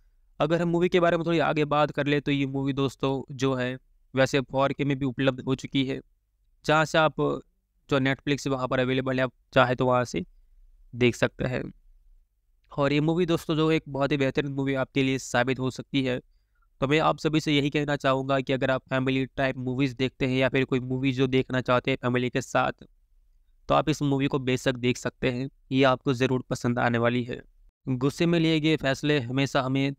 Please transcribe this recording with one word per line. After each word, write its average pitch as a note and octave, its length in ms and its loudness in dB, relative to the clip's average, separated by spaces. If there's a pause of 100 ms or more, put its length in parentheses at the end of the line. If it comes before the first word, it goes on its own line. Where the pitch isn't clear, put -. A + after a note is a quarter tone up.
(400)
अगर D#3+ 220 0
हम E3+ 60 0
मूवी E3+ 200 2
के F3+ 120 2
बारे E3+ 160 4
में E3 100 -2
थोड़ी E3+ 140 0
आगे D3+ 260 0
बात D3 240 2
कर C#3+ 160 -4
ले C#3+ 140 2
तो D3 100 -2
ये C#3 180 0
मूवी C3+ 260 -2
दोस्तों C3+ 480 -2 (100)
जो C3+ 220 -2
है B2+ 220 -4 (380)
वैसे C3 280 4
फ़ोर C3+ 300 0
के C#3 120 -4
में C#3 140 0
भी C#3 80 -4
उपलब्ध C3 340 0
हो C3 160 -2
चुकी C3+ 300 -2
है, C3 140 -4 (640)
जहाँ D#3 200 4
से E3 140 0
आप D#3 220 2 (680)
जो C#3 100 2
Netflix C3+ 500 0
वहाँ B2+ 200 -2
पर C3 120 0
अवेलेबल C3 380 0
है C3 60 0
आप B2 80 -4 (200)
चाहे B2+ 220 4
तो B2+ 120 0
वहाँ B2 180 2
से F3 200 -6 (680)
देख A#2+ 240 2
सकते - 300 -2
हैं। C3 160 -4 (1080)
और C#3+ 200 0
ये D3 80 2
मूवी E3 260 0
दोस्तों E3 300 -2
जो D#3 140 2
एक D#3+ 180 2
बहुत C3+ 240 -2
ही D3+ 40 0
बेहतरीन C#3 360 0
मूवी C3+ 240 -2
आपके C3 260 0
लिए C3+ 160 0
साबित B2+ 400 0
हो B2+ 120 -4
सकती - 340 -4
है। B2+ 140 -2 (640)
तो C3 80 0
मैं D3+ 120 4
आप D3+ 180 2
सभी D#3 220 0
से D#3 120 -2
यही C#3+ 180 2
कहना D3 260 0
चाहूँगा C3+ 440 0
कि C3+ 120 -4
अगर C3 180 0
आप C3 140 -2
फैमिली C3 440 -2
टाइप C3+ 300 -2
मूवीज़ B2+ 380 -2
देखते C3 300 -2
हैं B2+ 100 0
या C3 120 4
फिर C3+ 160 0
कोई B2+ 180 -2
मूवी C3 300 -2
जो C3 160 2
देखना B2+ 340 0
चाहते B2+ 280 0
हैं C3 80 -2
फैमिली B2 320 -2
के C3+ 100 -4
साथ, C3 320 -2 (960)
तो C#3 60 2
आप C#3+ 140 2
इस D3+ 140 -2
मूवी C#3 240 0
को C3+ 140 -2
बेशक B2+ 360 -2
देख B2 220 0
सकते C3 320 -4
हैं, B2+ 180 -6 (240)
ये C3 120 2
आपको C3 300 2
ज़रूर B2 360 0
पसंद B2 280 -2
आने A#2+ 200 2
वाली A#2+ 260 0
है। - 180 -10 (440)
गुस्से C3+ 400 0
में E3+ 140 4
लिए D#3+ 200 2
गए D#3 160 2
फैसले C#3+ 440 0
हमेशा C3 420 -2
हमें C3+ 360 0